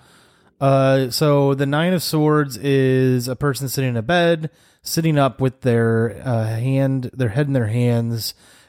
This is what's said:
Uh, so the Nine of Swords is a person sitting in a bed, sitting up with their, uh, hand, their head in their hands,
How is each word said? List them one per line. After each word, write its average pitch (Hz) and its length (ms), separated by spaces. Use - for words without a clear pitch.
Uh, 135 500
so 143 440
the 139 120
Nine 160 280
of 175 100
Swords 151 540
is 131 680
a 127 80
person 135 340
sitting 131 220
in 120 60
a 113 60
bed, 170 480
sitting 160 360
up 135 220
with 131 220
their, 117 640
uh, 117 220
hand, 131 680
their 127 180
head 139 180
in 135 60
their 120 120
hands, 117 680